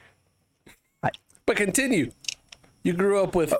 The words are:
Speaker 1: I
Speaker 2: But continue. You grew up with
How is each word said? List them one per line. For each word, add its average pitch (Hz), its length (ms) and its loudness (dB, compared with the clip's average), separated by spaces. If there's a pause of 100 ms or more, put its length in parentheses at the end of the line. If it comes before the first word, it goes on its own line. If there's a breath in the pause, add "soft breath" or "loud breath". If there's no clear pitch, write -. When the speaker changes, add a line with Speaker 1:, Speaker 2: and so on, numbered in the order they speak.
(1040 loud breath)
Speaker 1:
I 147 80 -2 (360)
Speaker 2:
But 233 100 0
continue. 214 560 0 (720)
You 180 100 0
grew 196 300 2
up 185 120 -2
with 156 260 2